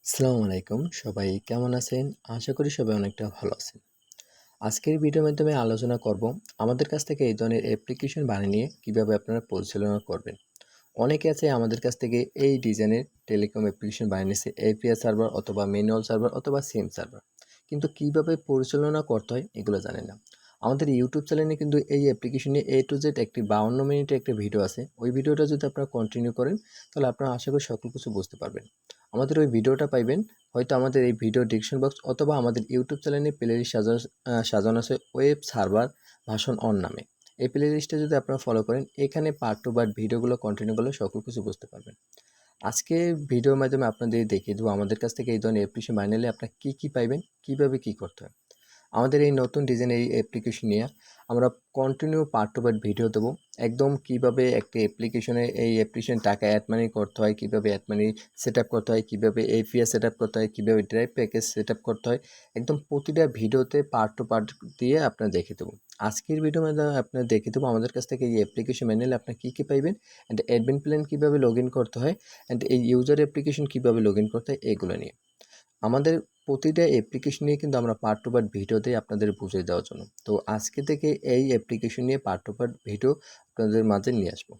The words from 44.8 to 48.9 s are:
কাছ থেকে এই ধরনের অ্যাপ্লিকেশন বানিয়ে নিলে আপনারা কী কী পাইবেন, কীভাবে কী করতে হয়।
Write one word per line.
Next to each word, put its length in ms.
কাছ 160
থেকে 160
এই 80
ধরনের 240
অ্যাপ্লিকেশন 320
বানিয়ে 220
নিলে 100
আপনারা 320
কী 140
কী 160
পাইবেন, 300
কীভাবে 360
কী 140
করতে 300
হয়। 120